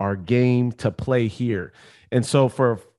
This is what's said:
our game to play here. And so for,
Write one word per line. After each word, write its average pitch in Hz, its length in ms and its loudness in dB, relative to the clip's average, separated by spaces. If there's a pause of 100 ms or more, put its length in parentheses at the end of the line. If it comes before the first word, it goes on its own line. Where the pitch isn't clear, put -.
our 101 160 -2
game 123 560 2
to - 180 -2
play 123 380 -2
here. 104 420 -6 (400)
And 120 140 2
so 135 240 4
for, 120 320 0 (160)